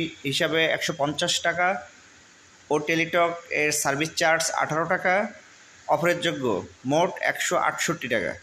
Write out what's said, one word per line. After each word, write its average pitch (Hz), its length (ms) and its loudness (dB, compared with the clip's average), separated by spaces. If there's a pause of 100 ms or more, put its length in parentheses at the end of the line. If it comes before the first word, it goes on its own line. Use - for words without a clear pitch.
(240)
হিসাবে 151 420 0
একশো - 320 0
পঞ্চাশ 151 420 -2
টাকা 170 280 0 (1000)
ও 143 80 4
টেলিটক 165 520 2 (200)
এর 151 220 2
সার্ভিস 147 440 0
চার্জ 160 260 4 (140)
আঠারো 151 300 0
টাকা 180 280 0 (760)
অফারের 160 320 2
যোগ্য, 151 240 -2 (420)
মোট 160 240 2 (120)
একশো - 340 0
আটষট্টি 160 520 -2
টাকা। 107 240 0 (100)